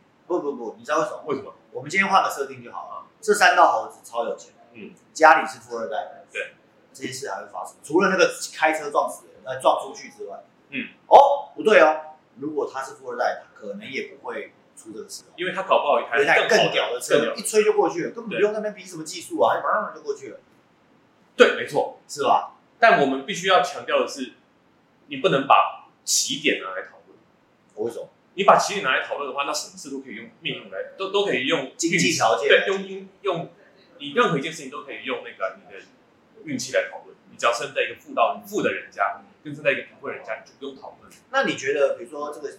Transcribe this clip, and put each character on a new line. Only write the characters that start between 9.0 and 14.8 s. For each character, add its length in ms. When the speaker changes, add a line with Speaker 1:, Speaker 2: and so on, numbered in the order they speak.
Speaker 1:
死 160
人， 80
呃， 160
撞 220
出 100
去 160
之 180
外。 180
Speaker 2:
嗯。 180
Speaker 1:
哦， 460
不 80
对 180
哦。 340
如 160
果 180
他 100
是 120
富 160
二 80
代， 240
他 180
可 140
能 160
也 140
不 120
会 260
出 160